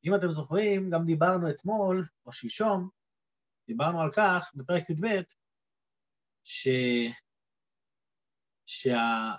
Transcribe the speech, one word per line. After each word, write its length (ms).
אם 100
אתם 160
זוכרים, 600
גם 160
דיברנו 440
אתמול, 560
או 60
שלשום, 560
דיברנו 340
על 120
כך 420
בפרק 360
י"ב, 160
ש-, 240
שה-, 720